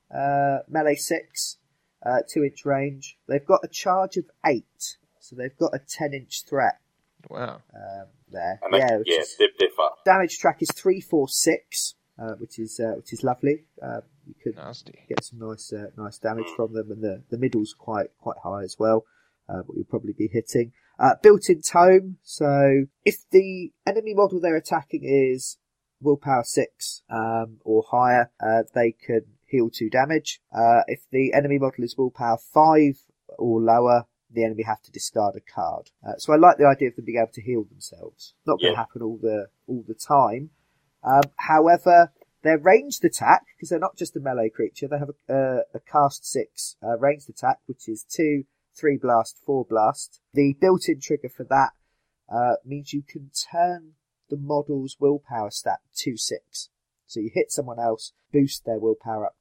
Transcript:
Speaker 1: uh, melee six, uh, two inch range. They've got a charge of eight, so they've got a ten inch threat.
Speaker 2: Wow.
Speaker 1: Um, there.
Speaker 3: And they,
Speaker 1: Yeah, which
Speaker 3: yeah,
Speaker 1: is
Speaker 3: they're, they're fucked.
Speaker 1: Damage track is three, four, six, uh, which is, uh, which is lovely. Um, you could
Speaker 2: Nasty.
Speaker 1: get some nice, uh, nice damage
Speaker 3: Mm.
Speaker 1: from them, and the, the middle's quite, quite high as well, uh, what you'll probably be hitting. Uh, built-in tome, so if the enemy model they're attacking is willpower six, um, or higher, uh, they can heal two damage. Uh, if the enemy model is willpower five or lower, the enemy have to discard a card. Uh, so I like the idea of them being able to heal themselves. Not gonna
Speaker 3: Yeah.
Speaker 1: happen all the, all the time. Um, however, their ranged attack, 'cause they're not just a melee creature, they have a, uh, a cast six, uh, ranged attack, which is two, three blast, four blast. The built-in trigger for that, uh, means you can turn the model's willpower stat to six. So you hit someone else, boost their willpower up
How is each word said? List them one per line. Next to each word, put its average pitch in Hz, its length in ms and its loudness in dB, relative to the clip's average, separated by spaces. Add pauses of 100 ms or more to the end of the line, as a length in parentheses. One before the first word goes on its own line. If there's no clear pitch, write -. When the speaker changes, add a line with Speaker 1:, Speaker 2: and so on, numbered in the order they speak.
(160)
Speaker 1:
uh, 139 440 0 (100)
melee 151 260 0
six, - 640 -6 (480)
uh, 123 140 0 (120)
two 151 120 0
inch 139 220 -6
range. 139 520 -6 (100)
They've 139 180 -2
got 190 180 2
a 180 40 -10
charge 190 500 -2
of 175 80 -6 (200)
eight, - 520 -4 (220)
so - 160 -20
they've 127 220 -10
got 165 160 -2
a 135 60 -8
ten 143 340 -8
inch 135 340 -14
threat. 131 320 -2 (500)
Speaker 2:
Wow. - 320 -12 (140)
Speaker 1:
Um, 98 320 -16 (220)
there. 92 320 -8
Speaker 3:
And 95 120 -4
they, 95 60 2
Speaker 1:
Yeah, 120 180 2
which 110 120 -4
Speaker 3:
yeah, 160 100 2
Speaker 1:
is - 180 -8
Speaker 3:
they're, 202 100 4 (120)
they're 190 160 2
fucked. - 300 -4
Speaker 1:
Damage 185 320 2
track 160 240 -2
is 160 120 -6
three, 190 280 -2
four, 143 260 -2
six, - 680 -4 (260)
uh, 113 180 -10
which 113 200 -16
is, 110 200 -12
uh, 113 160 -4
which - 160 -16
is 117 120 -10
lovely. 139 420 -2 (160)
Um, 120 200 -12 (240)
you - 160 -20
could 113 140 -8
Speaker 2:
Nasty. 92 380 -18 (160)
Speaker 1:
get - 140 -8
some 117 160 -20
nice, 110 340 -14
uh, 104 140 -14 (100)
nice 104 220 -14
damage 110 280 -6
Speaker 3:
Mm. - 80 -16
Speaker 1:
from 113 180 -4
them, 107 180 -10
and 107 120 -12
the, 95 260 -8
the 117 80 -8
middle's 117 400 -4
quite, 107 300 -6 (120)
quite - 240 -10
high 98 200 -8
as - 160 -14
well, 110 260 2 (440)
uh, - 160 -8
what - 100 -18
you'll - 100 -8
probably - 280 -8
be 107 140 -4
hitting. 120 440 -4 (280)
Uh, 127 220 4
built-in 190 400 6
tome, 185 600 4
so 139 600 2 (200)
if - 120 0 (140)
the 185 400 2 (140)
enemy 214 280 -2
model 190 260 2
they're 165 160 0
attacking 156 480 -4
is 131 540 0 (440)
willpower 139 420 0
six, - 640 -6
um, 113 560 -4
or 110 240 2
higher, 123 420 2 (140)
uh, 113 180 2 (100)
they 117 180 2
can 113 300 -2 (240)
heal 120 240 0
two 110 200 -6
damage. 143 520 -2 (120)
Uh, 117 340 4
if - 140 -8 (100)
the 131 220 0
enemy 143 240 2
model 131 260 -2
is 117 140 -8
willpower 123 400 -2
five 156 600 4 (380)
or 113 240 0
lower, 120 440 4 (240)
the 113 140 -2
enemy 110 200 -4
have 110 180 -4
to - 100 -20
discard 101 460 -4
a - 20 -14
card. - 500 -8 (160)
Uh, 107 120 -10
so - 160 -2
I - 20 6
like 170 220 8
the 147 80 6
idea 139 240 4
of - 80 -10
them 120 80 -16
being 117 120 -4
able 113 140 0
to 120 100 -16
heal 110 220 -4
themselves. - 720 -20 (120)
Not 156 140 -2
gonna - 140 2
Speaker 3:
Yeah. - 40 -4
Speaker 1:
happen 113 240 -8
all 113 160 -6
the, 107 300 -4 (200)
all 120 200 -10
the 110 80 -12
time. 135 540 0 (520)
Um, 135 200 4 (160)
however, 170 760 6 (300)
their 160 160 2
ranged 208 480 4
attack, 160 400 4 (120)
'cause 165 120 -16
they're 170 100 -2
not 180 160 -4
just - 220 -10
a - 20 -6
melee 123 300 -2
creature, 113 380 -6
they 143 120 -6
have 143 120 -8 (180)
a, 131 40 -2
uh, 131 280 0 (120)
a 117 60 -12
cast - 460 0
six, - 580 -8
uh, 117 140 -2
ranged 143 320 -2
attack, 131 380 -4
which - 200 -14
is 107 160 -12
two, 147 400 -2 (320)
three 143 220 0
blast, 117 480 0
four 135 180 -2
blast. 110 560 -2 (140)
The 139 260 2
built-in 180 400 2
trigger 143 300 -4
for - 160 -14
that, 135 260 2 (560)
uh, 120 280 0 (100)
means 143 260 -12
you 143 120 -6
can 139 260 -18
turn 170 680 -4 (340)
the 143 80 -6
model's 143 640 -4
willpower 135 520 -2
stat - 280 -6 (200)
to - 180 -6
six. - 500 -10 (420)
So - 120 -10
you - 120 -8
hit - 200 0
someone 123 260 -8
else, 117 320 -2 (220)
boost 139 320 0
their 113 120 -4
willpower 110 500 -2
up - 140 -10